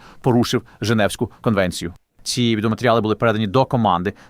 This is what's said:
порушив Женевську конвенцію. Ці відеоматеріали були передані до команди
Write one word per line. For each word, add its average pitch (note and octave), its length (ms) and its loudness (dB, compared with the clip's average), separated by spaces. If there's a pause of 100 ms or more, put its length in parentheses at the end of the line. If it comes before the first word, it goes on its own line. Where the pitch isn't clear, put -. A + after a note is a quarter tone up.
(220)
порушив A#2+ 420 2 (180)
Женевську G#2+ 500 0 (100)
конвенцію. F2+ 520 -2 (300)
Ці A#2 320 0
відеоматеріали A2+ 460 0
були G#2+ 140 0
передані A2 320 0
до C3 180 2
команди G2 480 0 (160)